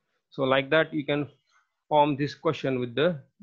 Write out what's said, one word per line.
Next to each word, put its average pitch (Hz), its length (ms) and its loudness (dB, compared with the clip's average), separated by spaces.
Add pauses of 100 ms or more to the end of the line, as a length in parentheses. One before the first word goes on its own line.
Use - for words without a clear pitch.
(300)
So - 120 -8
like 135 280 2
that, 156 220 2
you 156 120 -4
can 147 240 -2 (600)
form 147 280 4
this 139 180 -4
question 135 460 -4
with 123 160 -8
the 151 240 0 (220)